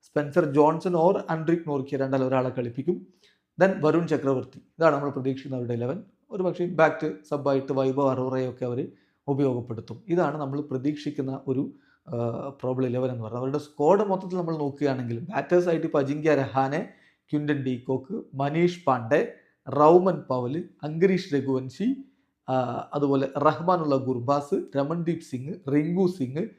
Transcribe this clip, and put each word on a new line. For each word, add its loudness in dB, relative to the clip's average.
സ്പെൻസർ 0
ജോൺസൺ 4
or 4
ആൻഡ്രിക് 0
നോർക്കിയ, -4
രണ്ടാൽ 0
ഒരാളെ 2
കളിപ്പിക്കും. -4
Then 4
വരുൺ 4
ചക്രവർത്തി. -2
ഇതാണ് 2
നമ്മൾ -2
പ്രതീക്ഷിക്കുന്ന -6
അവരുടെ -4
ഇലവൻ. -4
ഒരു -6
പക്ഷേ -2
ഇമ്പാക്റ്റ് 0
സബ്ബായിട്ട് 0
വൈഭവ് 2
അറോറയൊക്കെ -4
അവർ -4
ഉപയോഗപ്പെടുത്തും. -2
ഇതാണ് 0
നമ്മൾ -6
പ്രതീക്ഷിക്കുന്ന -6
ഒരു, -2
ആ, -4
പ്രോബബിൾ -2
ഇലവൻ 0
എന്ന് -8
പറയുന്നത്. -6
അവരുടെ -2
സ്ക്വാഡ് 4
മൊത്തത്തിൽ -2
നമ്മൾ -2
നോക്കുകയാണെങ്കിൽ -2
ബാറ്റേഴ്സ് 2
ആയിട്ട് 0
ഇപ്പോൾ 0
അജിങ്ക്യ 2
രഹാനെ, 0
ക്വിന്റൻ -2
ഡി -4
കോക്ക്, -4
മനീഷ് 0
പാണ്ഡെ, 2
റൗമൻ 6
പവൽ, -4
അങ്കരീഷ് 0
രഘുവംശി, -2
ആ, 0
അതുപോലെ 2
റഹ്മാനുള്ള 2
ഗുർബാസ്, 0
രമൺദീപ് -2
സിംഗ്, -8
റിങ്കു 2
സിംഗ്, -4